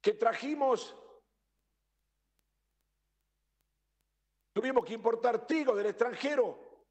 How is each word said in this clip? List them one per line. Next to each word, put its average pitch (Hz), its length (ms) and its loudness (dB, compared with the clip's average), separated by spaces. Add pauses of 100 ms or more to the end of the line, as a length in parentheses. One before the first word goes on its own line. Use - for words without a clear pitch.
Que 214 120 2
trajimos, 254 800 0 (3500)
tuvimos 247 320 2
que - 80 -10
importar 226 540 0
trigo 294 280 2
del 202 120 -2
extranjero 240 1040 -2